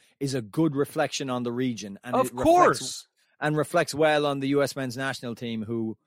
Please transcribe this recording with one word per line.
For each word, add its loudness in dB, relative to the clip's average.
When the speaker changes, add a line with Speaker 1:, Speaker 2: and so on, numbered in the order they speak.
Speaker 1:
is -4
a -2
good 0
reflection -2
on -2
the -2
region, -4
and -4
Speaker 2:
Of 2
Speaker 1:
it -10
reflects -4
Speaker 2:
course. -10
Speaker 1:
and 0
reflects 0
well 4
on -2
the -2
U 4
S -2
men's -6
national -6
team, -6
who, -4